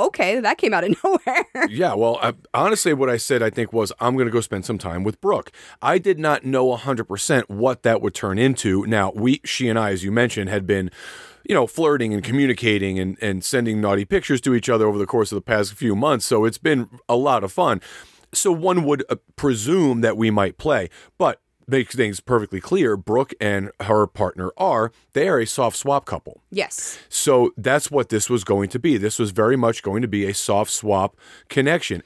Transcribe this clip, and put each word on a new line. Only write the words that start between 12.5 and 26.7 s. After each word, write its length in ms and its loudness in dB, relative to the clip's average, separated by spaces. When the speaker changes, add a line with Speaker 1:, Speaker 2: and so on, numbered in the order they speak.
Speaker 2:
and, 220 -4
and 240 -4
sending 360 0
naughty 240 2
pictures 380 0
to 120 2
each 140 0
other 180 4
over 120 0
the 80 -2
course 260 0
of 40 -4
the 60 -4
past 320 -2
few 220 -2
months. 300 0
So 180 2
it's 140 -2
been 300 0
a 80 2
lot 280 2
of 80 -6
fun. 280 0
So 200 0
one 320 0
would, 240 0
uh, 80 -2
presume 640 0
that 140 2
we 140 2
might 280 0
play, 320 -2
but 220 -2
make 240 0
things 300 -2
perfectly 400 0
clear, 340 2
Brooke 460 0
and 300 -2
her 260 4
partner 520 -4
are, 340 0
they 140 2
are 120 2
a 60 -2
soft 320 -2
swap 260 0
couple. 460 -10
Speaker 1:
Yes. 480 -8